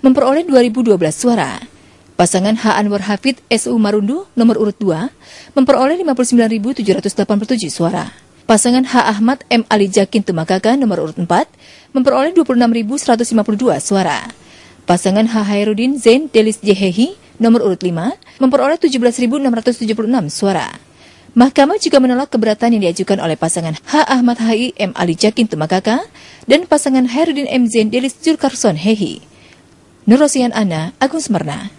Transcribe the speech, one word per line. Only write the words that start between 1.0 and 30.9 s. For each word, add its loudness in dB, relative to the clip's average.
suara. -2
Pasangan 0
H 0
Anwar -2
Hafid -2
S -2
U 0
Marundu, 0
nomor 2
urut 0
dua, -2
memperoleh 2
lima -2
puluh 0
sembilan 2
ribu -4
tujuh 0
ratus -6
delapan 0
puluh -2
tujuh -6
suara. -4
Pasangan 2
H -4
Ahmad -2
M 0
Ali 2
Jakin 0
Tumakaka, 0
nomor -2
urut -10
empat, 0
memperoleh 0
dua 4
puluh 0
enam 2
ribu -4
seratus -2
lima 2
puluh -2
dua 0
suara. -2
Pasangan 2
H -2
Hairudin -2
Zain 4
Delis 2
Jehehi, 0
nomor 4
urut -2
lima, -2
memperoleh 2
tujuh 0
belas 0
ribu -2
enam 0
ratus -2
tujuh -2
puluh -4
enam 0
suara. -2
Mahkamah 2
juga 2
menolak 0
keberatan 0
yang 0
diajukan 0
oleh -2
pasangan -4
H 0
Ahmad 2
Hai -2
M -4
Ali 0
Jakin 0
Tumakaka -2
dan 4
pasangan 2
Hairudin -2
M 0
Zain 0
Delis -4
Julkarson 0
Hehi. -2
Nur 6
Rosian 2
Ana, -2